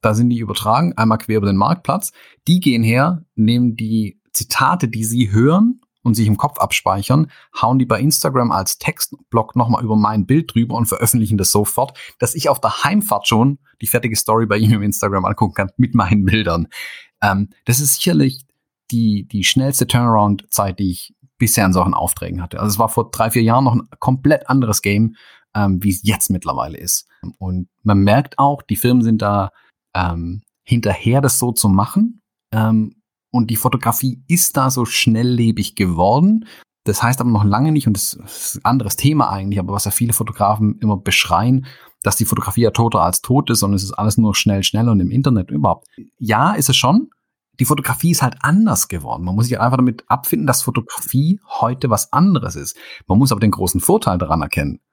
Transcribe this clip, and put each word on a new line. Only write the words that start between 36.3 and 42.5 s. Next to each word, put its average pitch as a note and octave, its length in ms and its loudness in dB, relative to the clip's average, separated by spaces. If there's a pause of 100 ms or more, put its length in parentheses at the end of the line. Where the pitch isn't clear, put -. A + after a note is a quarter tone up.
Das G2+ 180 -2
heißt B2 180 0
aber A#2+ 100 0
noch G#2 140 2
lange A#2 280 2
nicht, D3 160 0
und G2+ 80 2
das - 180 -6
ist - 420 -12
ein - 80 -16
anderes A#2 320 0
Thema C3+ 340 2
eigentlich, G2 280 -4
aber F#2 140 -4
was G2 120 -4
ja G2+ 60 -2
viele A#2 220 -2
Fotografen G#2+ 640 0
immer G#2+ 180 0
beschreien, A2 680 0 (360)
dass - 140 -2
die A2 80 -2
Fotografie - 380 -2